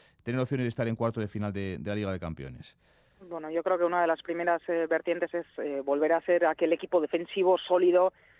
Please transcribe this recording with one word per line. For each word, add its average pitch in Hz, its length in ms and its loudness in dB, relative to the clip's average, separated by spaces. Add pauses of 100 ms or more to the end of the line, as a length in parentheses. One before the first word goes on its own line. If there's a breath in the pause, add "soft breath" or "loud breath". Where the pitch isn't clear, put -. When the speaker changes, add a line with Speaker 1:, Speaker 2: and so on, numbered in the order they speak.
(240 soft breath)
Speaker 1:
tener 123 180 -4
opciones 127 240 -2
de 120 40 -2
estar 117 200 -4
en 113 80 -4
cuarto 117 240 -2
de 104 80 -4
final 104 240 -4
de, 95 260 -6
de - 100 -8
la 104 120 -2
Liga 98 120 -4
de 90 60 -6
Campeones. 69 600 -12 (500 soft breath)
Speaker 2:
Bueno, 160 220 -10
yo 165 100 -2
creo 185 160 0
que 175 60 2
una 175 180 2
de 170 60 2
las 160 160 0
primeras, 170 440 -2
eh, 170 200 -2
vertientes 170 480 -2
es, 170 100 -4 (140)
eh, 147 260 -6
volver 147 280 4
a 165 80 2
ser 175 260 4
aquel 160 260 2
equipo 170 260 0
defensivo 175 600 0
sólido 180 520 4 (280 soft breath)